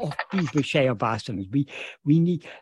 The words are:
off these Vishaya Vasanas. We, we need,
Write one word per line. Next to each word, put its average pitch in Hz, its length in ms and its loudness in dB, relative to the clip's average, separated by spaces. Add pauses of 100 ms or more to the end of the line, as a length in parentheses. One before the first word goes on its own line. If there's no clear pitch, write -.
off 147 160 -6 (160)
these 180 180 0
Vishaya 131 460 2
Vasanas. 104 540 -4
We, 139 160 0 (380)
we 151 160 6
need, 170 260 0 (160)